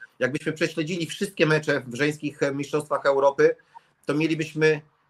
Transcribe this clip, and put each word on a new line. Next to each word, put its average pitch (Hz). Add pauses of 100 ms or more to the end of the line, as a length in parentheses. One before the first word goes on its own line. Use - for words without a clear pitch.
(200)
jakbyśmy 143
prześledzili 165
wszystkie 185
mecze 151
w 120
żeńskich, 151
e, 139
mistrzostwach 143
Europy, 139 (500)
to 143
mielibyśmy 156 (280)